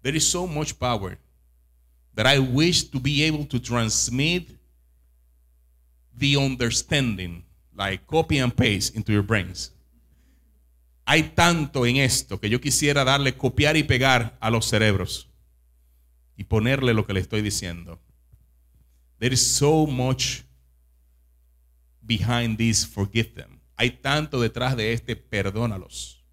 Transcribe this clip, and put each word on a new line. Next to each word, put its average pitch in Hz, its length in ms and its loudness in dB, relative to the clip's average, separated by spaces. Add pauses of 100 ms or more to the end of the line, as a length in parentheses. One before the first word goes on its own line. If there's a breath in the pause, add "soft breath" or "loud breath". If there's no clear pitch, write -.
There 143 120 -2
is 151 140 0
so 180 160 -2
much 151 300 -6
power 104 420 -4 (960)
that 110 140 2
I 139 100 6
wish 135 540 0
to 131 80 -4
be 143 260 0
able 151 220 -2
to 127 120 -2
transmit 123 880 -2 (1700)
the 139 200 2
understanding, 120 1040 -2 (320)
like 98 300 -6
copy 160 320 0
and 127 180 0
paste 104 400 0
into 110 160 -4
your 104 120 2
brains. 98 500 -4 (1300)
Hay 156 180 4 (120)
tanto 160 500 2
en 123 120 2
esto 120 420 0
que 104 100 -4
yo 123 120 0
quisiera 143 420 0
darle 135 320 2
copiar 143 400 2
y 151 80 4
pegar 127 560 2
a 113 100 -2
los 113 160 0
cerebros 104 600 0 (1080)
y - 60 -12
ponerle 120 500 2
lo 107 120 2
que 101 80 -6
le 95 60 0
estoy 107 220 -2
diciendo. 87 580 -6 (1200)
There 127 140 0
is 120 120 2
so 156 420 4
much 127 560 -2 (1600)
behind 113 560 0
this, 113 280 2
"Forgive 104 480 -2
them." - 260 -20 (160)
Hay 120 140 2
tanto 143 500 -4
detrás 123 380 -2
de 110 160 -2
este, 113 220 -6
"Perdónalos." 101 1160 -6